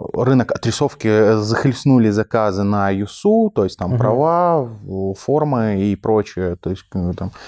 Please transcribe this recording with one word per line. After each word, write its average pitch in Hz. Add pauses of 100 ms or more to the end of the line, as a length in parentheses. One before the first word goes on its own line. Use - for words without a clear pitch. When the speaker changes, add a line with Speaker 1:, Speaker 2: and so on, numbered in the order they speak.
(140)
Speaker 1:
рынок 127
отрисовки, -
э, 107
захлестнули 117
заказы 104
на 101
юсу, 202
то 104
есть 92
там 92
Speaker 2:
Мгм. 123
Speaker 1:
права, 160
в-, 98
формы 123
и 101
прочее. 92
То -
есть, -
э, 90
там 95 (160)